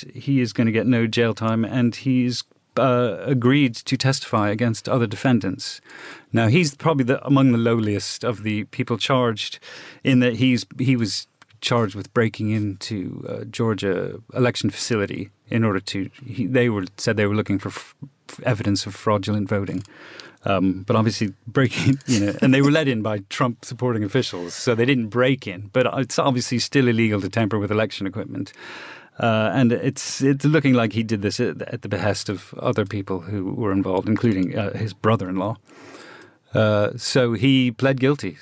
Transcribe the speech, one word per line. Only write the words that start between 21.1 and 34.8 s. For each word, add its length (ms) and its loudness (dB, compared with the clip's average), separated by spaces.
breaking, 560 2
<laughs> 40 -14
you 140 2
know, 220 0
and 100 6
they 80 4
were 100 6
let 160 4
in 140 0
by 200 -2
Trump 340 -2
supporting 400 -2
officials, 480 -2
so 220 0
they 100 2
didn't 240 2
break 380 0
in. 260 -12
But 140 2
it's 200 -2
obviously 400 0
still 280 0
illegal 360 4
to 80 -6
tamper 280 0
with 120 -4
election 360 -2
equipment. 460 -8
Uh, 360 0
and 180 4
it's, 480 -4
it's 240 2
looking 300 4
like 180 2
he 100 -2
did 200 -2
this 180 -2
at, 220 -2
at 180 -8
the 80 -12
behest 400 -2
of 260 -8
other 300 -2
people 360 -6
who 340 -6
were 180 -2
involved, 360 0
including, 500 0
uh, 180 -4
his 160 -4